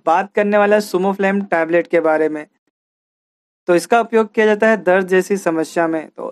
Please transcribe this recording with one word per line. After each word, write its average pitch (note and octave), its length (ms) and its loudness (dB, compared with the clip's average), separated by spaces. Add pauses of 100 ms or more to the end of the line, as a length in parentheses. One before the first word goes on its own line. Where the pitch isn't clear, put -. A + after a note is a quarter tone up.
बात F#3 280 0
करने G#3 240 0
वाले G#3 180 4
हैं G#3+ 60 2
Sumoflam G3 680 -2
टैबलेट E3 380 0
के E3+ 120 0
बारे D#3 300 0
में। D3+ 160 -8 (1200)
तो F3 80 4
इसका F3 260 2
उपयोग A3 320 -2
किया A3 120 2
जाता G#3+ 220 2
है A3 100 2
दर्द F#3 300 0
जैसी F#3 300 0
समस्या E3 500 -2
में। D#3+ 220 -6
तो - 220 -12